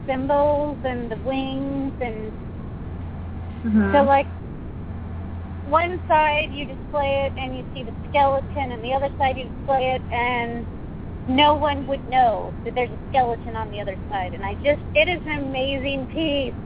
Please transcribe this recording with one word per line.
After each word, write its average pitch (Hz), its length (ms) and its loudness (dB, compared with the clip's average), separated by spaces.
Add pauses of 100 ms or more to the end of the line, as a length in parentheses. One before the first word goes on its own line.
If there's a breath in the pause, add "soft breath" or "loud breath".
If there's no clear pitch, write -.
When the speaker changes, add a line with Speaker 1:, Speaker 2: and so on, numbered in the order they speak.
Speaker 1:
symbols, 285 800 2
and 247 260 -2
the 220 140 -4
wings, 269 760 -2
and 220 300 -4 (1300)
Speaker 2:
Mm-hmm. 208 300 6
Speaker 1:
so, 277 80 8
like, 277 240 6 (1400)
one 339 400 2
side 311 460 4
you 277 140 -6
display 277 580 0
it 247 100 -2
and 262 220 -6
you 262 160 -8
see 262 80 -8
the 226 100 -8 (200)
skeleton, 277 640 2
and 226 100 -6
the 254 100 -2
other 277 240 2
side 262 220 2
you 254 100 -6
display 262 460 0
it 254 60 -4 (120)
and 233 540 -2 (600)
no 294 280 8
one 285 320 0
would 269 200 -2
know 214 460 4 (100)
that 226 120 -6
there's 247 160 2
a 226 80 -8 (100)
skeleton 233 460 2
on 220 160 -4
the 208 100 -6
other 196 160 -6 (140)
side. 185 240 -2
And 196 100 -6
I 202 160 -4
just, 294 180 4 (140)
it 320 160 6
is 339 160 0
an 294 220 -2
amazing 269 680 -2
piece. 285 400 0 (120)